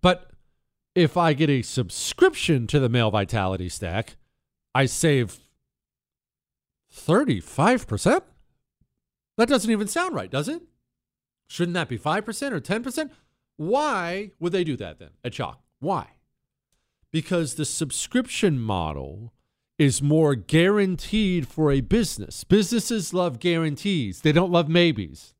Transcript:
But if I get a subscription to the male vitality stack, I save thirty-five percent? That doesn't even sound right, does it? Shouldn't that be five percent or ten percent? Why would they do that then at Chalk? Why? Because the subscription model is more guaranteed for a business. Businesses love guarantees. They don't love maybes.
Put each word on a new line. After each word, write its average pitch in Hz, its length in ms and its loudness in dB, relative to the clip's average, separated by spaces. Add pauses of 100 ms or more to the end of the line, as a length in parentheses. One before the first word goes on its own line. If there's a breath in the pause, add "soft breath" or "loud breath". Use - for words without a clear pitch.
But - 320 0 (640)
if 175 200 4
I 165 180 4
get 151 140 0
a 135 140 2
subscription 131 1040 0
to 147 140 2
the 131 80 2
male 113 240 2
vitality 95 560 -2
stack, 92 480 -6 (580)
I 135 120 4
save 131 520 0 (1500)
thirty-five 185 960 0
percent? 214 380 2 (1120)
That 226 120 2
doesn't 226 220 2
even 214 160 0
sound 339 300 -2
right, 95 160 -8
does 147 160 -2
it? 330 140 -8 (840)
Shouldn't 175 280 -4
that 170 140 -4
be 117 80 -6
five 170 280 -2
percent 254 280 -6
or 180 60 -4
ten 202 240 -4
percent? 269 300 -6 (440 soft breath)
Why 196 840 -2
would 175 100 -2
they 180 140 0
do 151 140 -4
that 82 200 -12
then 80 120 -20 (120)
at 123 100 -8
Chalk? 73 280 -10 (180)
Why? 160 300 -4 (1000)
Because 160 440 -2
the 151 100 -4
subscription 165 960 -2
model 87 720 -6 (460)
is 139 240 2
more 147 320 4
guaranteed 185 1120 2
for 151 240 0
a 139 80 2
business. 151 640 -2
Businesses 208 680 0
love 175 240 -2
guarantees. 165 840 -2
They 151 120 4
don't 175 200 4
love 170 160 4
maybes. 156 720 0